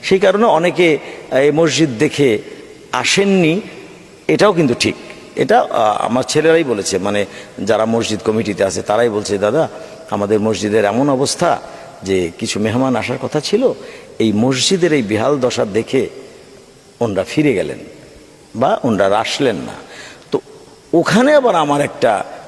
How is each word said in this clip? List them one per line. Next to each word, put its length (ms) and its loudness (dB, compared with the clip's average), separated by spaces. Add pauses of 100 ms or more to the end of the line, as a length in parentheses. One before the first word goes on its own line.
সেই 160 2
কারণে 260 4
অনেকে, 520 4 (340)
আহ, 60 2
এই 140 4
মসজিদ 380 2 (100)
দেখে 380 2 (540)
আসেননি, 720 2 (680)
এটাও 260 4
কিন্তু 260 2
ঠিক। 160 -2 (400)
এটা, 240 2
আহ, 460 0
আমার 180 0
ছেলেরাই 400 2
বলেছে, 340 -2
মানে 280 -2 (380)
যারা 220 2
মসজিদ 400 -2
কমিটিতে 380 0
আছে 180 -2
তারাই 280 2
বলছে, 280 -2
"দাদা, 320 0 (400)
আমাদের 300 0
মসজিদের 460 0
এমন 240 2
অবস্থা 520 0 (420)
যে 340 0
কিছু 220 -6
মেহমান 360 0
আসার 260 -4
কথা 180 -4
ছিল, 340 0 (460)
এই 140 2
মসজিদের 600 2
এই 80 2
বিহাল 380 0
দশা 260 0
দেখে 440 -2 (880)
ওনরা 240 -2
ফিরে 300 0
গেলেন 240 -4 (760)
বা 280 0
ওনরা 220 2
আর 80 2
আসলেন 420 0
না।" 180 -10 (580)
তো 80 0 (540)
ওখানে 420 4
আবার 200 4
আমার 260 2
একটা 420 0 (240)